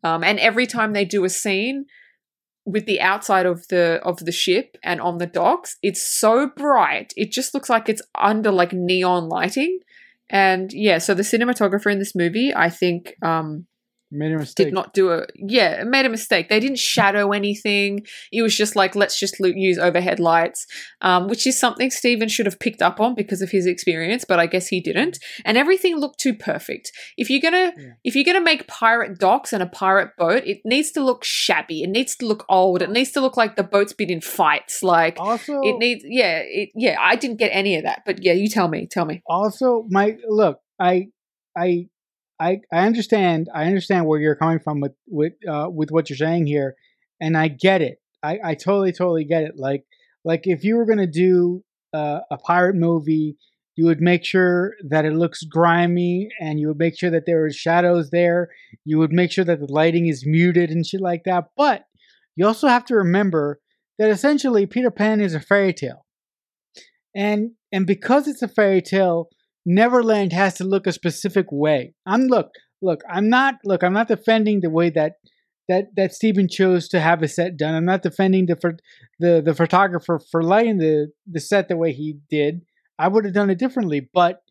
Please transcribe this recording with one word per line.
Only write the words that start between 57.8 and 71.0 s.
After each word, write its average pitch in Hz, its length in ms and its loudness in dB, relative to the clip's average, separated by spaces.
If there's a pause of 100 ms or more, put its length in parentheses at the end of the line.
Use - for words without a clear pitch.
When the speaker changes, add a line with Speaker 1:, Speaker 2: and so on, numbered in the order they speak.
Speaker 2:
there. 175 400 2 (380)
You 151 100 0
would 156 160 2
make 175 200 2
sure 190 120 0
that 165 160 0
the 143 100 -8
lighting 165 360 2
is 131 180 -2
muted 170 460 2
and 165 160 -2
shit 190 160 -6
like 175 220 -4
that. 180 200 0 (140)
But 277 260 0 (520)
you 180 100 2
also 226 220 2
have 240 180 4
to 254 80 -2
remember 175 640 2 (380)
that 214 100 4
essentially 247 560 2
Peter 240 260 0
Pan 214 300 0
is 185 140 -2
a 151 60 -4
fairy 196 340 2
tale. - 320 -10 (1080)
And, 208 360 -2 (200)
and 190 160 0
because 247 420 2
it's 285 120 -8
a 233 80 -4
fairy 196 320 4
tale, 175 480 0 (380)
Neverland 214 640 2
has 185 220 0
to 185 100 -8
look 190 220 0
a 180 60 0
specific 185 600 -2